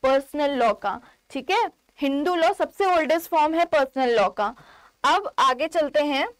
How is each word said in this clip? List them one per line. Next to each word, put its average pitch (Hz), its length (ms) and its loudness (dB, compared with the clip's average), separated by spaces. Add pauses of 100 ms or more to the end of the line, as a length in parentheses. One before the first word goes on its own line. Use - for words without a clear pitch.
personal 277 480 0
लॉ 233 220 2
का, 202 280 -6 (300)
ठीक 262 200 -8
है। 392 280 -2 (220)
हिंदू 285 340 -2
लॉ 330 180 2
सबसे 381 320 -4
oldest 330 460 0
form 311 240 2
है 339 100 2
personal 269 520 0
law 196 120 2
का। 208 260 -4 (500)
अब 381 340 0
आगे 262 300 0
चलते 302 320 0
हैं। 294 280 -2 (100)